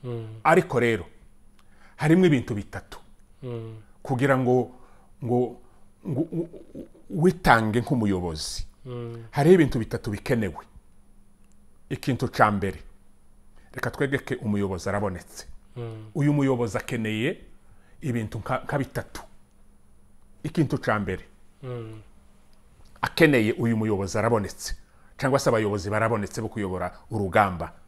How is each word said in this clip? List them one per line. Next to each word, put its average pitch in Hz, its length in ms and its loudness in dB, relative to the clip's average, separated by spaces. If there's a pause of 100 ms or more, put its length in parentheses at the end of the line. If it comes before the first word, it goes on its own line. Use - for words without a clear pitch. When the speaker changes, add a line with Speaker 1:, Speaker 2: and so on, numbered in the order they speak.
Speaker 1:
Mm. 117 400 -10
Speaker 2:
Ariko 160 360 4
rero, 113 260 2 (880)
harimo 175 300 6
ibintu 127 280 2
bitatu. - 440 -10 (440)
Speaker 1:
Mm. 113 340 -10 (260)
Speaker 2:
Kugira 135 360 2
ngo, 123 320 2 (540)
ngo, 120 320 0 (500)
ngo 165 140 -4
u-, 165 280 -4 (260)
u-, - 120 -12 (240)
witange 120 720 2
nk'umuyobozi. 92 880 -2 (200)
Speaker 1:
Mm. 117 440 -12
Speaker 2:
Hariho 151 240 8
ibintu 143 240 4
bitatu 113 320 -6
bikenewe. 104 520 -2 (1300)
Ikintu 127 380 -2
cya 107 220 4
mbere, 98 280 -4 (960)
reka - 180 -6
twegeke 135 460 -2
umuyobozi 101 520 -2
arabonetse. 98 580 -6 (300)
Speaker 1:
Mm. 113 380 -12
Speaker 2:
Uyu 147 180 2
muyobozi 123 460 0
akeneye 110 600 -4 (600)
ibintu 117 380 -4
nka, 127 260 -6
nka 147 140 -4
bitatu. - 440 -8 (1200)
Ikintu 135 360 0
cya 110 200 0
mbere, 95 260 -6 (380)
Speaker 1:
Mm. 113 380 -12 (1000)
Speaker 2:
akeneye 127 500 4
uyu 117 240 0
muyobozi 104 420 0
arabonetse, 107 560 0 (440)
cyangwa 135 200 2
se - 120 2
abayobozi 104 400 0
barabonetse 107 500 0
bo 110 80 -6
kuyobora 92 440 -4 (180)
urugamba. 95 600 2 (160)